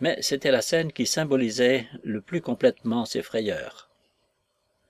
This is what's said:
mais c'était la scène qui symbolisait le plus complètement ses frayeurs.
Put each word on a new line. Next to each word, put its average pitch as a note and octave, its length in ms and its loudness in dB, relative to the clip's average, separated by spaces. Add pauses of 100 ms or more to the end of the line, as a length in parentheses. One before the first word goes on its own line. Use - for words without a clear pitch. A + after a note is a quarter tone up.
mais - 200 0
c'était C#3 300 0
la B2 100 4
scène D#3+ 300 0
qui A#2+ 140 -2
symbolisait B2+ 840 2 (160)
le G#2+ 180 -6
plus E3 200 -6
complètement A#2+ 640 0
ses - 160 -6
frayeurs. - 680 -6 (1000)